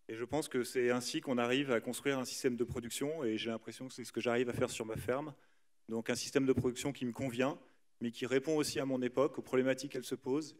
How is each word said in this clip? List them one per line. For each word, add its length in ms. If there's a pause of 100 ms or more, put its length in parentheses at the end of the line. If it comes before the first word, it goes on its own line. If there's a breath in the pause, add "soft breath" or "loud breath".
Et 60
je 100
pense 240
que 160
c'est 260
ainsi 300
qu'on 160
arrive 340
à 80
construire 400
un 60
système 320
de 80
production, 580
et 140
j'ai 120
l'impression 380
que 60
c'est 100
ce 80
que 80
j'arrive 300
à 40
faire 160
sur 160
ma 120
ferme. 360 (540 soft breath)
Donc 220
un 60
système 300
de 80
production 380
qui 140
me 80
convient, 440 (440 soft breath)
mais 100
qui 140
répond 320
aussi 240
à 40
mon 160
époque, 380
aux 20
problématiques 520
qu'elle 100
se 120
pose, 440